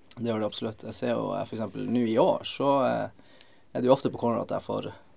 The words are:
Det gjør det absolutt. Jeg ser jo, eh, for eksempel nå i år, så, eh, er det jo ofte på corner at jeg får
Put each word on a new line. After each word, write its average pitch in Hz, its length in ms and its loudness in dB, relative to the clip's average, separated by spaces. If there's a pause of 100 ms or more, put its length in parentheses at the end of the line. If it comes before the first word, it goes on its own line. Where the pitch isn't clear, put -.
(180)
Det 117 120 -2
gjør 110 140 0
det 104 80 0
absolutt. 110 340 -8
Jeg 110 80 -10
ser 120 220 -2
jo, 107 180 -2
eh, 98 140 -4
for - 100 -8
eksempel 104 320 -6
nå 120 160 2
i 110 160 2
år, 180 240 4
så, - 220 -2 (180)
eh, 110 520 -4 (360)
er 131 80 -4
det 123 80 4
jo 131 60 10
ofte 127 180 0
på 120 80 -10
corner 117 220 0
at - 100 -4
jeg - 80 -2
får 107 300 -6 (260)